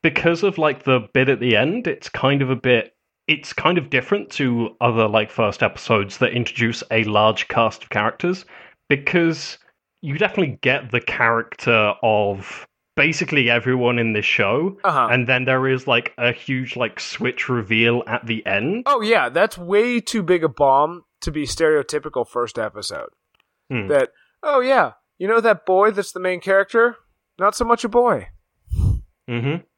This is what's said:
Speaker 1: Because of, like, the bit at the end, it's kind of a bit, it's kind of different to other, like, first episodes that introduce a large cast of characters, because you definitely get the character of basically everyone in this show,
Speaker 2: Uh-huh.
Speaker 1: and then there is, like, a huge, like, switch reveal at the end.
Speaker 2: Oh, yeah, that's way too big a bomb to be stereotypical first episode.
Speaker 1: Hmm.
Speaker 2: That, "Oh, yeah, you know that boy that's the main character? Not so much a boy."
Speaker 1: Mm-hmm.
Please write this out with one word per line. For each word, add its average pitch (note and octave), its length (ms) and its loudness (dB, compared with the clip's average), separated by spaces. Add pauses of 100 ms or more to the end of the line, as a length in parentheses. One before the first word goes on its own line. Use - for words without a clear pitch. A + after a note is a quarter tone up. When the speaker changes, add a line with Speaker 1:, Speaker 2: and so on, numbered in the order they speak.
Speaker 1:
Because E3 400 0
of, G3 160 -2
like, D3+ 260 0
the B2+ 300 0
bit C3 160 4
at A2+ 100 0
the A#2 160 2
end, F#3 300 0
it's - 220 -6
kind C#3 340 0
of C3 80 -2
a B2+ 60 0
bit, A#2 380 0 (340)
it's D3+ 240 -4
kind F#3+ 260 0
of C3+ 100 -6
different C#3+ 440 -2
to A#2+ 480 -2
other, A#2 260 2
like, G#2+ 240 0
first G#2 320 -2
episodes G2+ 560 0
that B2 140 0
introduce A#2 580 -4
a A2+ 140 0
large G#2+ 420 2
cast A2+ 380 -2
of - 60 -20
characters, A#2 540 -2 (440)
because D#3+ 680 0 (420)
you D3 180 -6
definitely G3+ 440 0
get B2+ 280 0
the A#2+ 100 0
character A2+ 1040 0
of G#2 640 -2 (300)
basically C#3 540 0
everyone B2 480 2
in A2+ 140 0
this G#2 140 -2
show, C3+ 580 0
Speaker 2:
Uh-huh. C#3 260 2
Speaker 1:
and B2 180 0
then B2+ 160 0
there C3 240 0
is, B2+ 180 -2
like, A#2+ 320 0
a A#2+ 140 0
huge, B2+ 440 -6
like, A#2+ 240 -4
switch - 480 -6
reveal A#2 580 2
at A#2 200 -6
the A2+ 200 -6
end. C3 400 -2
Speaker 2:
Oh, C4+ 140 2
yeah, G#3 280 2
that's F3 280 0
way G#3 440 0
too G#3+ 220 -4
big E3+ 220 2
a D#3+ 40 0
bomb C#3+ 560 2 (180)
to E3 80 -6
be D3 160 -6
stereotypical D3+ 840 -2
first A#2+ 300 -6
episode. G2+ 520 -8 (600)
Speaker 1:
Hmm. G#2+ 180 -4
Speaker 2:
That, C#3 220 2 (320)
"Oh, C#4+ 180 2
yeah, B3 320 2 (260)
you F#3 100 -6
know A3+ 120 2
that G#3+ 240 0
boy G3 280 4
that's G3 200 -8
the F3+ 80 -10
main F3+ 200 -4
character? G#3+ 560 2 (420)
Not G3 160 2
so A#3+ 100 -4
much A#3 200 2
a A3+ 40 -2
boy." A3 400 2 (1000)
Speaker 1:
Mm-hmm. C3+ 320 -2 (160)